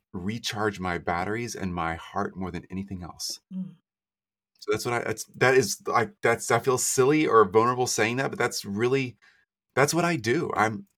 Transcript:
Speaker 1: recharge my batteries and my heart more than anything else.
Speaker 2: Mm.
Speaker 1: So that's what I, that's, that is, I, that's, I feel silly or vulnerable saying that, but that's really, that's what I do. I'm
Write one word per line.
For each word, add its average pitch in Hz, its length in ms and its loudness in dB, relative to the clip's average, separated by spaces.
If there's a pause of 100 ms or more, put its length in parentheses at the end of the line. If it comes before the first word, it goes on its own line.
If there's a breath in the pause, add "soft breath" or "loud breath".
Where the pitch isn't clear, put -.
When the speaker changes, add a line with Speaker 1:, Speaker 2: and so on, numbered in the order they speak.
(120)
Speaker 1:
recharge 104 680 -4
my 90 200 -2
batteries 95 560 -4
and 90 200 -6
my 82 200 -2
heart 92 420 -6
more 92 140 -6
than 85 200 -10
anything 95 320 -8
else. - 380 -10 (140)
Speaker 2:
Mm. 185 200 -10 (840)
Speaker 1:
So - 140 -4
that's 110 120 -2
what 123 100 -2
I, 117 60 0
that's, - 240 -6 (120)
that 127 180 4
is, 117 280 2 (100)
I, 113 180 2 (120)
that's, 117 280 0
I 117 80 4
feel 127 200 2
silly 147 480 2
or 110 220 6
vulnerable 120 380 2
saying 117 300 0
that, 135 140 -2
but - 80 -10
that's - 260 -2
really, 120 520 0 (580 soft breath)
that's 143 200 4
what 170 100 2
I 170 120 0
do. 123 400 0
I'm 104 300 0 (100)